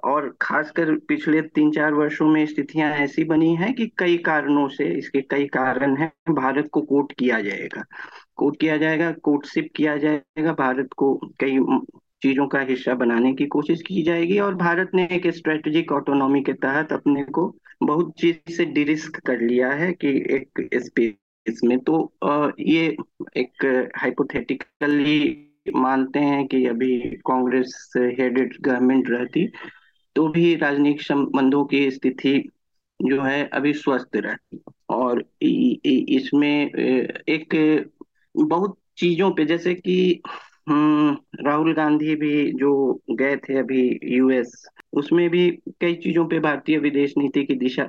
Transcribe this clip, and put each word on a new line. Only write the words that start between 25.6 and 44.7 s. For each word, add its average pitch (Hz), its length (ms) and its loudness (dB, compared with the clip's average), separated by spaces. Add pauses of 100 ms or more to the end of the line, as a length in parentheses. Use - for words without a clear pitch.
मानते 131 420 0
हैं 143 280 0
कि 127 200 0
अभी 123 340 0
कांग्रेस 127 960 -2
हेडेड 123 640 0
गवर्नमेंट 131 500 2
रहती 123 420 -2 (640)
तो 156 140 2
भी 170 260 4
राजनयिक 147 480 2
संबंधों 135 640 2
की 139 260 2
स्थिति 131 600 0 (520)
जो 135 200 2
है 135 300 -2
अभी 143 200 0
स्वस्थ 131 440 -2
रहती। - 440 -8 (300)
और 123 340 0 (180)
इ-, 123 420 2
इ-, 131 320 2
इसमें, 147 500 0
अ, 123 520 -2 (100)
एक 156 560 2 (520)
बहुत 190 400 0 (200)
चीजों 175 340 2
पे, 160 140 0
जैसे 170 300 -2
कि, 185 480 0 (460)
हम्म, 147 480 4 (300)
राहुल 156 280 0
गांधी 151 400 0
भी 147 380 0
जो 135 480 2 (100)
गए 131 260 0
थे 135 220 -4
अभी 127 460 0
यूएस, 127 640 0 (240)